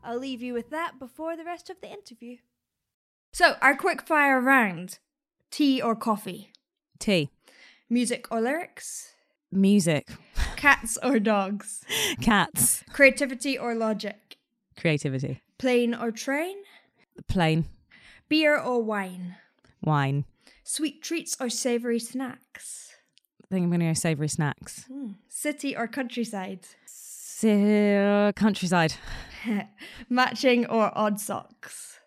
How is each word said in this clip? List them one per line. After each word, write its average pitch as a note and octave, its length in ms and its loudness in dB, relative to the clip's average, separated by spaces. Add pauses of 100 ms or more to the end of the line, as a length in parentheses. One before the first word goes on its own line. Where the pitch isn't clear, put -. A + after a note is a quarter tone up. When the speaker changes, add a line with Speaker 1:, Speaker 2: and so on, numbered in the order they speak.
Speaker 1:
I'll A#3 140 -6
leave C4 240 -8
you B3 140 -8
with A#3 160 -8
that D#4 260 -8
before D#4 400 -10
the E4 80 -14
rest E4+ 240 -12
of F#4+ 100 -14
the - 120 -16
interview. B3 460 -18 (960)
So, E4+ 280 4
our C4+ 140 6
quick-fire C#4+ 640 2
round. G#3 560 2 (540)
Tea C4+ 280 2
or A3+ 160 0
coffee? G#3 560 -6 (460)
Speaker 2:
Tea. F3 320 2 (580)
Speaker 1:
Music A#3+ 440 0
or A3+ 100 -2
lyrics? - 720 -6 (380)
Speaker 2:
Music. F#3+ 580 4 (460)
Speaker 1:
Cats - 480 2
or B3+ 160 2
dogs? G3+ 640 -2 (360)
Speaker 2:
Cats. - 720 2
Speaker 1:
Creativity C4+ 680 2
or A#3 160 -4
logic? G#3+ 600 -4 (380)
Speaker 2:
Creativity. C#3 680 -2 (180)
Speaker 1:
Plane A#3+ 340 2
or A#3 160 -6
train? C#4+ 460 -6 (720)
Speaker 2:
Plane. D#3+ 380 2 (640)
Speaker 1:
Beer D4+ 280 4
or B3 240 0
wine? F#3 540 -6 (480)
Speaker 2:
Wine. C#3+ 420 2 (380)
Speaker 1:
Sweet - 400 -6
treats - 360 -6
or B3 100 -4
savoury A#3+ 500 -2
snacks? - 880 -12 (560)
Speaker 2:
I - 120 -10
think F3+ 100 0
I'm F3 60 0
gonna E3+ 160 2
go D#3+ 60 2
savoury D3+ 360 0
snacks. - 560 -4
Speaker 1:
Hmm. C4 240 -12 (180)
City C#4+ 480 -6
or A#3 120 -4
countryside? A3 720 -6 (260)
Speaker 2:
Si-, G#3 1500 2
countryside. F3+ 560 2 (520)
Speaker 1:
<laughs> G#3 220 -2 (420)
Matching B3 580 4
or A3 300 2
odd G#3 220 0
socks? - 880 -12